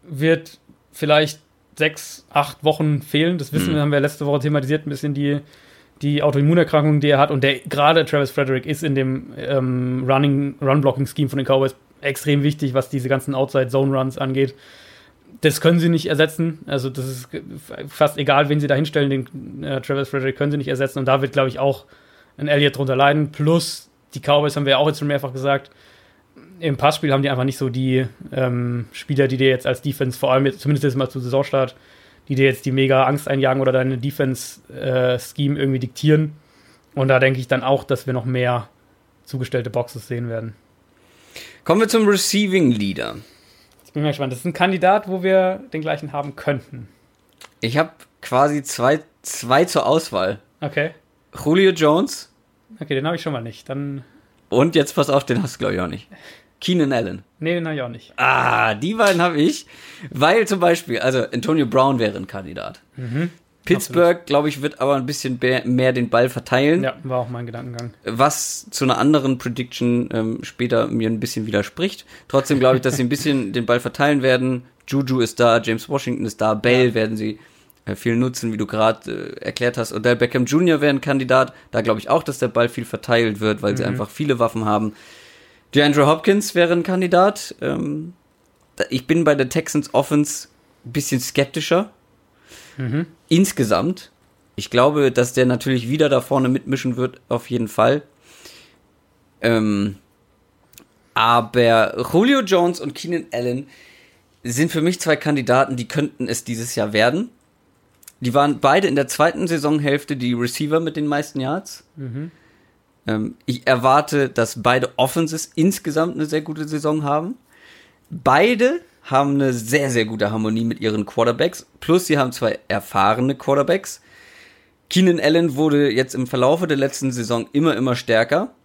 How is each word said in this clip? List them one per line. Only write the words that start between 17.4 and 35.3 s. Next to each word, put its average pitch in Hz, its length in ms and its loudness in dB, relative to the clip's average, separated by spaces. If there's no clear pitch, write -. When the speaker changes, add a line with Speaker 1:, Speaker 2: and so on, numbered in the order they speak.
Speaker 1:
f-, - 360 -16
fast 147 260 2
egal, 143 300 2
wen 151 120 2
sie 147 80 -2
da 139 80 2
hinstellen, 147 340 0
den, 135 540 -6
äh, 135 160 -4
Travis 139 300 -2
Frederick 131 260 -2
können 147 160 -2
sie 151 60 -2
nicht 139 100 -4
ersetzen. 135 320 -2
Und 131 60 -2
da 131 160 2
wird, 131 100 -4
glaub 135 160 2
ich, 123 100 -8
auch 135 280 -2
ein 143 80 -6
Elliott 143 320 2
drunter 131 160 -2
leiden. 147 380 2
Plus 160 580 -2
die 131 60 -10
Cowboys, 147 340 2
haben 151 100 -2
wir 135 80 4
ja 135 60 6
auch 147 80 2
jetzt 151 140 -2
schon 147 80 -4
mehrfach 139 240 -4
gesagt, 135 380 -2
im 151 160 -2
Passspiel 143 360 2
haben 139 100 2
die 139 80 0
einfach 127 140 0
nicht 135 140 -4
so 135 100 -2
die, 127 380 0
ähm, 120 600 -2
Spieler, 139 360 0
die 127 80 -2
dir 135 120 4
jetzt 127 180 0
als 127 160 -2
Defense, 135 360 -4
vor 131 140 0
allem 135 140 4
jetzt, 135 140 -2
zumindest 143 240 0
jetzt 131 120 0
mal 131 140 -2
zu - 100 -10
Saisonstart, 131 540 0
die 139 80 -2
dir 135 100 4
jetzt 131 180 0
die 135 80 -2
mega 135 320 4
Angst 143 240 0
einjagen 135 320 0
oder 131 120 2
deine 131 260 0
Defense, 131 640 -4
äh, 127 460 -2
Scheme 143 400 -4